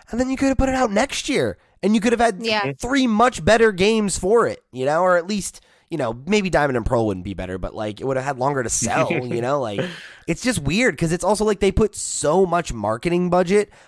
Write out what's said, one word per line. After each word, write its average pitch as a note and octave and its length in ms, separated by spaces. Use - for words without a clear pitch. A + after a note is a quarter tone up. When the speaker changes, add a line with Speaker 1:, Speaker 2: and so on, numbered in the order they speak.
Speaker 1:
and A3+ 100
then B3+ 100
you C4 60
could C4+ 120
have C4+ 100
put C4+ 100
it C4 60
out C4 160
next A3 380
year, D3 300
and G3+ 120
you A3+ 60
could A3+ 120
have A3+ 80
had A3+ 240
Speaker 2:
Yeah. G#3+ 340
Speaker 1:
three C4 280
much A3+ 380
better A3 280
games G3+ 460
for G3+ 280
it, G#2+ 160
you B2+ 140
know, D#3 160
or F#3 140
at E3+ 100
least, G3+ 340
you E3 80
know, A#2+ 280
maybe G3 220
Diamond D3 280
and A2+ 100
Pearl A#2 200
wouldn't F#2 180
be G2 100
better, F#2 240
but, F2+ 160
like, G#2+ 260
it A#2 60
would C3 100
have B2+ 80
had C3+ 140
longer C3+ 240
to A2+ 80
sell, B2 400
Speaker 3:
<laughs> C3+ 160
Speaker 1:
you A#2 140
know? C#3 200
Like, G#2 200
it's - 160
just A3+ 180
weird, E3+ 360
'cause E3 160
it's F3 120
also, G3+ 200
like, G#3 160
they G3 120
put G#3+ 240
so F3 500
much E3+ 260
marketing A#2+ 560
budget F#3 420